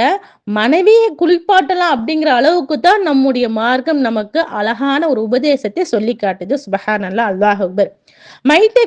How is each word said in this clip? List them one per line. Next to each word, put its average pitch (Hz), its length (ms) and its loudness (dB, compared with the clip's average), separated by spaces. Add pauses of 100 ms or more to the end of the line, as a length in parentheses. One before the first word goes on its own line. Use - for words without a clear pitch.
(440)
மனைவியை 349 640 2
குளிப்பாட்டலாம் 349 840 0
அப்படிங்கிற 302 340 -2
அளவுக்கு 285 520 0
தான் 392 220 2
நம்முடைய 269 480 0
மார்க்கம் 254 480 -2
நமக்கு 226 420 -2
அழகான 269 720 -2
ஒரு 226 140 -2
உபதேசத்தை 247 600 -2
சொல்லி 233 380 -2
காட்டுது. 190 320 -4
சுப்ஹானல்லாஹ், 202 760 -4
அல்லாஹ் 202 320 0
அக்பர். 190 300 -2 (520)
மையத்தை 415 440 4